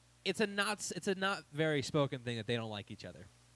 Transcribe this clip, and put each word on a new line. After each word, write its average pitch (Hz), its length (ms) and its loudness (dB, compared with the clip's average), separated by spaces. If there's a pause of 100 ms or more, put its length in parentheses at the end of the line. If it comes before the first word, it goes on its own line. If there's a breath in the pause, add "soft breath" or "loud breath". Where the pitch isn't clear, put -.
(240)
it's 196 160 0
a 220 60 4
not 202 320 0
s-, - 160 -4
it's 175 140 -2
a 190 60 4
not 190 260 0 (120)
very 147 300 4
spoken 139 380 2
thing 120 160 -2
that 107 100 -4
they 123 100 2
don't 113 140 -2
like 101 200 -8
each 104 140 -10
other. 90 220 -12 (300)